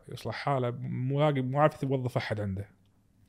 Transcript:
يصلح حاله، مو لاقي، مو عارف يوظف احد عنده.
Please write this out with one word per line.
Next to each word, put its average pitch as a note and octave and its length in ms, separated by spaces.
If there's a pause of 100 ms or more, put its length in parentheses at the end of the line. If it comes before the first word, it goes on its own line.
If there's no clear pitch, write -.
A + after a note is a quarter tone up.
يصلح A#2 260
حاله، B2 460
مو B2+ 380
لاقي، D3 220
مو C3 180
عارف D3+ 240
يوظف C3 340
احد - 220
عنده. G2+ 300 (600)